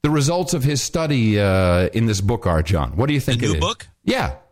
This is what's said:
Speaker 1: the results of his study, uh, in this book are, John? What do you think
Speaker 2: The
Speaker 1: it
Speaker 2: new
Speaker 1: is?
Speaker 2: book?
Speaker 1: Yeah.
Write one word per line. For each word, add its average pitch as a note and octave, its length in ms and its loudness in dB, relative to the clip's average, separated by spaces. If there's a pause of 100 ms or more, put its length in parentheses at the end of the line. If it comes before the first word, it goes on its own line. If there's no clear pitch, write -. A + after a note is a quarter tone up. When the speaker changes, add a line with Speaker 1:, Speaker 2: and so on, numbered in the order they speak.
Speaker 1:
the D3+ 60 0
results D#3 460 0
of C3+ 100 -2
his C#3+ 180 0
study, C3 560 0
uh, F#2 540 2
in A2+ 140 0
this G2+ 160 0
book G#2 240 -2
are, D#2+ 160 2
John? D#2 340 -2
What B2+ 120 0
do D3+ 40 0
you C#3+ 80 0
think A#2+ 200 -2
Speaker 2:
The A#2+ 60 -2
Speaker 1:
it - 40 0
Speaker 2:
new G2 60 0
Speaker 1:
is? - 40 -2
Speaker 2:
book? G3 260 -6 (160)
Speaker 1:
Yeah. A#3+ 340 -2 (160)